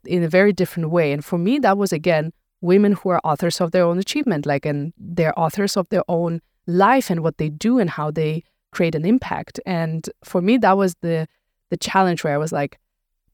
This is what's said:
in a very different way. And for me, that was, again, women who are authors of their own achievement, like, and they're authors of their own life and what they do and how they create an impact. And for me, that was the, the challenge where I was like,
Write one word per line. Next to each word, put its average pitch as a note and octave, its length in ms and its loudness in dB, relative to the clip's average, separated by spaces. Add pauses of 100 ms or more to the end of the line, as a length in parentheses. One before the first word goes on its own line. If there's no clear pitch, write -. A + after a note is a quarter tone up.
in F3 180 0
a E3 60 -2
very F#3+ 240 4
different E3+ 360 -2
way. D#3+ 240 2
And D3 100 -6
for - 140 -4
me, G#3+ 220 0
that G3+ 180 2
was, G3+ 160 0
again, D#3+ 400 0 (280)
women G3+ 320 4
who F#3 160 -4
are F3 160 2
authors D#3+ 340 -2
of E3+ 120 -2
their F#3 120 4
own E3+ 160 0
achievement, G3 460 -2
like, C#3+ 200 -2
and D3 320 -4
they're E3 400 -2
authors F#3+ 380 -2
of F#3+ 140 -2
their F#3 180 0
own E3+ 340 -2 (240)
life F#3+ 440 4
and E3+ 120 0
what D#3+ 160 -2
they D#3 120 -2
do A3 300 0
and F3+ 100 2
how D3+ 200 -6
they D#3 320 -4 (300)
create E3 240 -2
an D3+ 80 -4
impact. - 640 -2
And E3 440 -4 (140)
for - 180 -2
me, G#3 180 4
that G3 180 4
was F#3+ 240 0
the, E3 260 -2 (420)
the E3+ 60 -4
challenge F#3 480 0
where D3+ 100 0
I C#3+ 40 0
was D#3+ 160 -4
like, C#3+ 260 -4 (540)